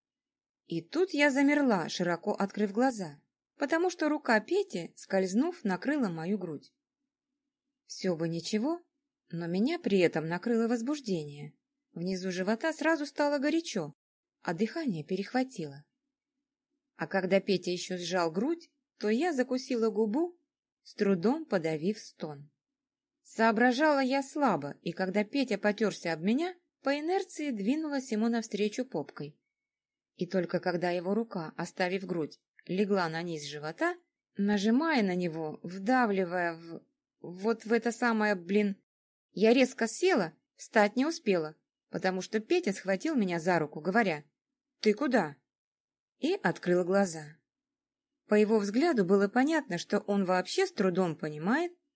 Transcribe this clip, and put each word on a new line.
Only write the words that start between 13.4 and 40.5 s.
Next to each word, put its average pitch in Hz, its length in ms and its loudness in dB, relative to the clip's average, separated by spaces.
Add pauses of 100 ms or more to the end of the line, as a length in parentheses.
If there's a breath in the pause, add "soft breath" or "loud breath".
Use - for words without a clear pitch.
а 175 120 -2
дыхание 220 480 -2
перехватило. 185 840 -4 (1080)
А 165 140 -8
когда 190 320 2
Петя 180 320 0
еще 180 260 -6
сжал 170 320 0
грудь, 269 400 -4 (280)
то 208 100 -2
я 294 240 2
закусила 254 580 0
губу, 226 480 -2 (460)
с - 100 -20
трудом 208 520 0
подавив 160 520 -2
стон. 147 500 -12 (840)
Соображала 247 680 4
я 269 240 0
слабо, 190 580 0
и 170 80 -4
когда 185 320 0
Петя 208 340 -2
потерся 202 560 0
об 160 100 -6
меня, 277 300 0 (300)
по 277 160 -2
инерции 320 540 -2
двинулась 269 580 -2
ему 220 180 0
навстречу 220 560 -2
попкой. 151 540 -8 (800)
И 180 100 -4
только 175 320 -2
когда 175 320 -2
его 180 240 -2
рука, 202 420 -4
оставив 185 500 -4
грудь, 170 340 -6 (260)
легла 190 420 0
на 165 140 -4
низ 165 220 -6
живота, 156 520 -4 (400)
нажимая 220 680 2
на 180 100 0
него, 160 480 -4
вдавливая 190 920 0
в... 165 280 -14 (380)
вот 196 440 -4
в 214 80 0
это 233 200 0
самое, 214 420 0
блин... 196 420 0 (560)
я 220 220 6
резко 254 320 2
села, 247 460 2 (240)